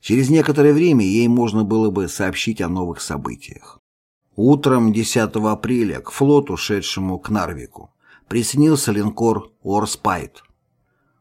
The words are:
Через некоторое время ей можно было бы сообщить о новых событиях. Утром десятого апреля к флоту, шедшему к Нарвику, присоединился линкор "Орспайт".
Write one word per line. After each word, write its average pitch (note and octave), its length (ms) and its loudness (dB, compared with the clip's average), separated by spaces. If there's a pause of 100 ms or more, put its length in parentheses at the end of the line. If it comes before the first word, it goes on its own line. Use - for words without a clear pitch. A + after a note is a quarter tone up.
Через B2+ 300 0
некоторое D3 420 4
время D3 320 4
ей A2+ 240 2
можно A#2 340 2
было A2 280 0
бы F#2 180 -2
сообщить G2+ 520 -4
о F2 80 -4
новых F2 320 -6
событиях. - 800 -12 (560)
Утром B2+ 580 2
десятого A2 600 -2
апреля A2 480 -2
к - 100 -14
флоту, C#3 460 2
шедшему F#2+ 640 -4
к - 100 -10
Нарвику, E2+ 640 -6 (320)
присоединился C3+ 640 2
линкор G#2+ 600 -2 (100)
"Орспайт". G2 800 -4 (800)